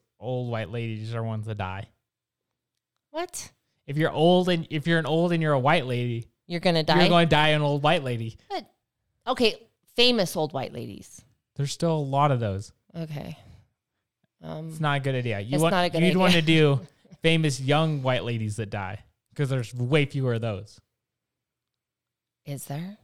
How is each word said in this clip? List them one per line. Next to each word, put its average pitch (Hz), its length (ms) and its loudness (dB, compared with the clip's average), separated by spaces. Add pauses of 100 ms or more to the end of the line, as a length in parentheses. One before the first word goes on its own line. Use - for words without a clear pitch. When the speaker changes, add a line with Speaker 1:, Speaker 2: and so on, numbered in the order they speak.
(240)
Speaker 1:
old 123 260 -4
white 110 200 -6
ladies 113 440 -8
are 113 80 -4
ones 110 240 -6
that 107 120 -6
die. 101 260 -6 (1300)
Speaker 2:
What? - 420 -10 (340)
Speaker 1:
If 143 100 -8
you're 156 140 2
old 180 380 4
and, 170 220 0
if 151 160 -4
you're 170 120 4
an 156 80 -2
old 170 260 2
and 165 100 2
you're 151 100 2
a 139 60 4
white 139 280 2
lady, 120 400 -4 (200)
Speaker 2:
You're - 140 -6
gonna 165 220 2
die? 160 180 4
Speaker 1:
you're 180 100 6
gonna 170 160 6
die 151 240 4
an 151 120 2
old 143 200 0
white 156 200 2
lady. 113 360 -6 (100)
Speaker 2:
But, 359 180 -6 (600)
okay, 240 300 0 (380)
famous 233 420 2
old 156 160 -2
white 131 200 -8
ladies. - 500 -14 (340)
Speaker 1:
There's 139 160 -4
still 165 220 0
a 156 60 0
lot 139 320 2
of 123 80 0
those. 101 320 -4 (240)
Speaker 2:
Okay. 156 400 -12 (1040)
Um, 160 280 -12
Speaker 1:
It's 160 100 -14
not 147 160 0
a 135 40 -4
good 135 140 -2
idea. 120 260 -4
You 117 140 -6
Speaker 2:
it's 151 80 0
Speaker 1:
want, 170 100 2
Speaker 2:
not 180 120 2
a 175 60 -2
good 165 100 -2
Speaker 1:
you'd 175 80 4
Speaker 2:
idea. 180 100 2
Speaker 1:
wanna 180 240 4
Speaker 2:
<laughs> 160 140 4
Speaker 1:
do 147 240 4 (420)
famous 160 380 2
young 147 420 0
white 127 220 0
ladies 110 320 -4
that 107 140 -6
die, 101 280 -8 (360)
'cause 143 140 -2
there's 127 260 -4
way 131 320 2
fewer 131 280 -2
of 113 60 -4
those. 104 400 -8 (1600)
Speaker 2:
Is 143 220 -12
there? 175 380 -10